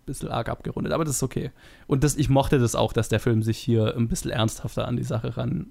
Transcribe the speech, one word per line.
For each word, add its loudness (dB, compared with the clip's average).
bisschen -8
arg -4
abgerundet. -6
Aber 0
das -2
ist -4
okay. -4
Und 0
das, 4
ich 2
mochte 4
das 4
auch, 2
dass 0
der 2
Film 2
sich 0
hier 2
ein 2
bisschen -2
ernsthafter -2
an -2
die -4
Sache -4
ran-, -4